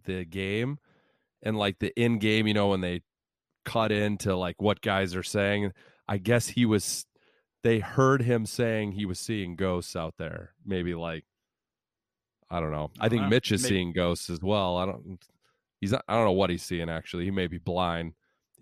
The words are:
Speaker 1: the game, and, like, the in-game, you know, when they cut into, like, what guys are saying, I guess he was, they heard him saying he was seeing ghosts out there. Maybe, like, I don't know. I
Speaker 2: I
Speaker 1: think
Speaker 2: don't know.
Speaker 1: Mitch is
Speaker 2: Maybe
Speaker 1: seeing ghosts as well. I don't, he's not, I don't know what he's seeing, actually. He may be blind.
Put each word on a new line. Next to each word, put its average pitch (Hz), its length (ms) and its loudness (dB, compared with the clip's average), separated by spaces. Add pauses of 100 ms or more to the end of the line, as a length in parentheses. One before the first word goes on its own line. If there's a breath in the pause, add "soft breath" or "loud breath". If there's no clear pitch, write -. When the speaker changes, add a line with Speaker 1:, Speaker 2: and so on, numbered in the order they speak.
Speaker 1:
the 92 200 -4
game, 101 540 -4 (640)
and, 110 160 -2
like, 101 220 0
the 104 200 0
in-game, 110 460 4
you 107 80 2
know, 101 140 4
when 95 140 2
they 87 200 -2 (640)
cut 110 280 2
into, 104 440 2
like, 90 260 -4
what 101 180 2
guys 98 360 0
are 92 80 -4
saying, 101 480 0 (360 soft breath)
I 101 100 -2
guess 113 300 2
he 123 160 2
was, 107 400 2 (600)
they 117 160 4
heard 131 420 4
him 117 240 2
saying 110 460 -2
he 104 140 -4
was 90 120 -4
seeing 98 380 -6
ghosts 90 400 -2
out 80 220 -6
there. 82 360 -10 (100)
Maybe, 90 300 -2
like, 82 300 -6 (1200)
I 87 120 -4
don't 78 120 -4
know. 76 180 -6 (100)
I 107 60 0
Speaker 2:
I - 20 4
Speaker 1:
think 113 140 2
Speaker 2:
don't 98 80 0
know. 117 60 4
Speaker 1:
Mitch - 160 0
is 92 120 2
Speaker 2:
Maybe 104 100 2
Speaker 1:
seeing 87 180 0
ghosts 87 380 -2
as 85 100 -6
well. 92 380 0
I 92 80 0
don't, 90 360 -10 (580)
he's 98 120 0
not, 131 160 -2
I 101 60 0
don't 113 100 4
know 98 80 6
what 95 180 4
he's 87 120 -2
seeing, 85 260 -4
actually. 82 380 -6
He 98 40 -2
may 95 180 0
be 87 100 -8
blind. 85 560 -2 (480)